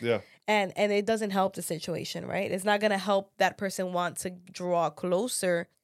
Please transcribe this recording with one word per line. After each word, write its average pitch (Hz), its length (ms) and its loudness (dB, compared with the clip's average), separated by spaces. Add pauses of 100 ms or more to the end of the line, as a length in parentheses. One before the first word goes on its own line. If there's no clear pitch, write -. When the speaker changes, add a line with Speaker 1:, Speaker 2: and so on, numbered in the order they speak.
Speaker 1:
Yeah. 117 200 2 (260)
Speaker 2:
And, 208 300 2
and 208 160 4
it 202 120 2
doesn't 214 260 0
help 190 260 2
the 180 60 -8
situation, 165 640 -6
right? 196 240 -2
It's 180 140 -4
not 208 160 2
gonna 208 180 2
help 196 400 0
that 185 200 2
person 185 340 -4
want 175 260 0
to 190 120 -6
draw 180 580 -2
closer 180 800 0 (160)